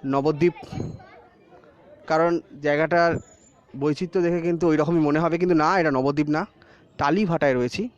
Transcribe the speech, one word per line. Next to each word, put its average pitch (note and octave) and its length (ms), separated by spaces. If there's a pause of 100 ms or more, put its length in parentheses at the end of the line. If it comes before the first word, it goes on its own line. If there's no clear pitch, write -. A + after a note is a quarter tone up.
(140)
নবদ্বীপ, D3+ 420 (1500)
কারণ E3 200 (360)
জায়গাটার D#3+ 460 (680)
বৈচিত্র্য E3+ 440
দেখে E3+ 220
কিন্তু E3+ 220
ওই D#3 100
রকমই D#3+ 280
মনে D3 160
হবে, E3 180
কিন্তু F3+ 200
না, D#3 60 (120)
এটা D#3+ 180
নবদ্বীপ C#3+ 380
না, E3 60 (580)
টালিভাটায় D#3 580
রয়েছি B2 240 (160)